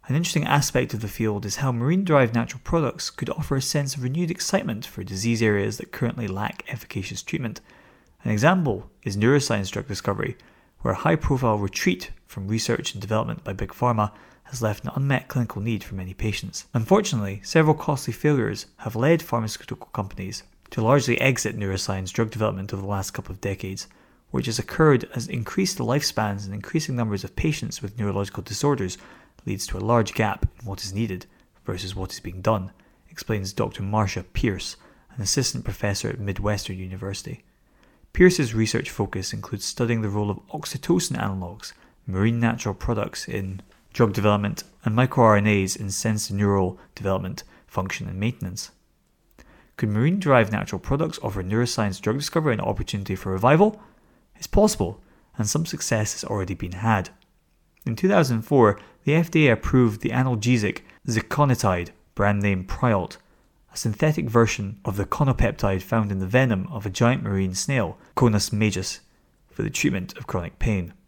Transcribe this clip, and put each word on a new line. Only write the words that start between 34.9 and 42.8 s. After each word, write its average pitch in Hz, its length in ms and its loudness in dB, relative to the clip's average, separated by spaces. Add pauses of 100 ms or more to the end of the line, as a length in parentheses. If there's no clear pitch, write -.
an 113 60 -8
assistant 123 440 -2
professor 101 420 -2
at 107 120 -4
Midwestern 101 580 -2
University. 95 640 -8 (720)
Pierce's 175 400 6
research 113 360 0
focus - 440 -4
includes 104 320 -8
studying 117 360 0
the 107 60 0
role 104 220 0
of - 240 -6
oxytocin 151 640 -2
analogues, 95 560 -6 (340)
marine 107 320 2
natural 113 340 0
products - 540 -4